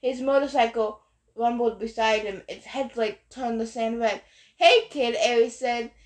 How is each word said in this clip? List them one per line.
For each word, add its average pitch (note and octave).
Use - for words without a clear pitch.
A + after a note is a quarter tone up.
His B3+
motorcycle B3+
rumbled A#3
beside A3
him, G3
its -
headlight A#3
turned A#3
the A3
sand A3+
red. A3
Hey, A4
kid, A#3+
Ares A#3+
said A#3+